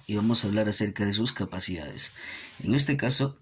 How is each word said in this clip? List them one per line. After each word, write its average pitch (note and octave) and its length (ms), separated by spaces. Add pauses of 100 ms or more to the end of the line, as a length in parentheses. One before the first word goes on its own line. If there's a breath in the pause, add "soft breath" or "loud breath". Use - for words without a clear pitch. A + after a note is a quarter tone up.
y G#2 80
vamos A2 280
a G#2+ 40
hablar G#2 200
acerca G#2 380
de G2+ 80
sus A2+ 180
capacidades. F2 840 (500 loud breath)
En G#2 100
este C#3+ 240
caso C3+ 440